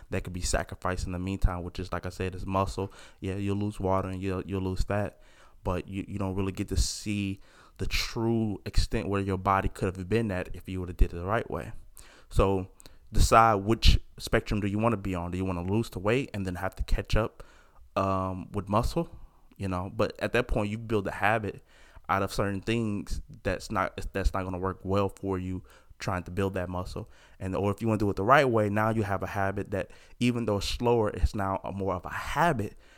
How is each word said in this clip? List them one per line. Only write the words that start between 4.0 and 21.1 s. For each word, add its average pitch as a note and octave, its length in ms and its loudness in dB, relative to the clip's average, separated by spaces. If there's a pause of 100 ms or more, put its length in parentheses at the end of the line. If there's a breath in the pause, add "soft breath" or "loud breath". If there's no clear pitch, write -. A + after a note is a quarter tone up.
and F#2 140 -8
you'll, F#2 240 -2
you'll F#2+ 160 -4
lose F#2 200 0
fat, G2+ 380 -2 (420 loud breath)
but F2+ 240 -2
you, F#2+ 220 -8
you G2 100 -8
don't F#2+ 160 -2
really F#2+ 180 -2
get F#2+ 160 -6
to F#2+ 100 -2
see G2+ 640 -2 (340 loud breath)
the - 80 -6
true A2+ 800 -2
extent - 460 0
where G2+ 100 2
your F#2+ 160 0
body F#2+ 320 2
could F#2+ 260 -4
have F#2 140 -8
been A2 220 0
at F2+ 240 -4
if - 160 -12
you F#2 100 -6
would F2+ 80 -6
have F2 80 -10
did - 160 6
it F2 40 -8
the F2 80 -6
right G#2+ 260 -2
way. - 220 -6 (580 loud breath)
So G2 380 4 (440 loud breath)
decide A2+ 440 8
which G#2 420 6 (180)
spectrum A2+ 440 0
do G2+ 60 -2
you G2+ 120 0
wanna A2+ 180 2
be G2 180 -4
on. F2 180 -4
Do F#2 40 -4
you F#2+ 80 -2
wanna F2 200 -4
lose G#2+ 260 0
the - 80 -8
weight A#2 340 0
and G2 140 -6
then F2+ 80 -4
have F#2 220 -6
to - 80 -4
catch - 300 0
up, - 280 2 (520 loud breath)
um, F#2+ 580 -2
with G2 180 -4
muscle? A#2+ 400 0 (480 soft breath)
You G2 100 -4
know, F#2 260 -4
but G#2+ 240 0
at G#2+ 140 -4
that A#2 160 0
point, G#2 220 0
you A2 80 -6
build A2 300 -2
a - 20 -6